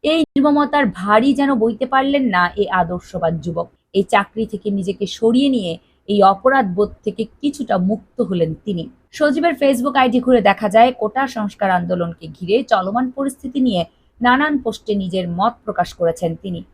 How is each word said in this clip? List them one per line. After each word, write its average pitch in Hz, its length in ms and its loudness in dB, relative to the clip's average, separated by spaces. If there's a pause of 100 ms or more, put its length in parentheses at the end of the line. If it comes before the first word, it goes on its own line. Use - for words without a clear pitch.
এই 320 180 2
নির্মমতার 285 640 2
ভারই 214 480 2
যেন 277 200 0
বইতে 226 320 -2
পারলেন 269 360 2
না 180 340 2
এই 196 120 0
আদর্শবান 175 720 -2
যুবক। 170 320 -6 (220)
এই 196 100 2
চাকরি 208 440 -2
থেকে 208 240 -8
নিজেকে 196 360 -4
সরিয়ে 240 420 2
নিয়ে 190 300 -2 (280)
এই 202 160 2
অপরাধ 196 520 2
বোধ 208 160 0 (140)
থেকে 214 200 -6 (160)
কিছুটা 277 380 -2
মুক্ত 202 420 -4
হলেন 165 340 0
তিনি।" 175 340 -8 (240)
সজীবের 302 400 0
Facebook 277 460 0
আইডি 254 220 2
ঘুরে 247 200 4
দেখা 202 280 2
যায়, 226 240 6
কোটা 214 360 -2
সংস্কার 208 420 -4
আন্দোলনকে 175 560 -2
ঘিরে 180 360 -2
চলমান 220 480 -2
পরিস্থিতি 277 500 -6
নিয়ে 208 240 0 (380)
নানান 269 360 2
পোস্টে 220 360 -6
নিজের 185 340 -4
মত 190 240 -2 (120)
প্রকাশ 180 300 -4
করেছেন 165 420 -2
তিনি। 170 260 -10 (120)